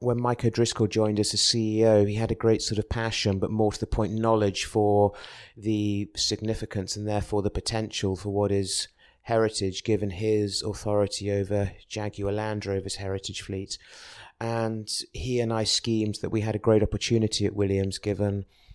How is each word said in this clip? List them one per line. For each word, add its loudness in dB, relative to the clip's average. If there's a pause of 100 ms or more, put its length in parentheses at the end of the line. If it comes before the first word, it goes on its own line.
when 0
Mike 0
O'Driscoll 2
joined 2
us 2
as 0
C 2
E 6
O, 8
he 0
had 0
a -2
great 2
sort -2
of -2
passion, 0
but -2
more 2
to -8
the -6
point, 0
knowledge 2
for 4 (440)
the -2
significance -4
and -6
therefore -2
the 0
potential -4
for -6
what 2
is -2 (340)
heritage, 0
given 0
his 0
authority -2
over 0 (160)
Jaguar -6
Land -4
Rover's -4
heritage -8
fleet. -8 (600)
And -4 (220)
he -2
and 0
I 0
schemed 0
that -6
we -2
had -2
a -2
great 6
opportunity 0
at -2
Williams, 0
given 0 (300)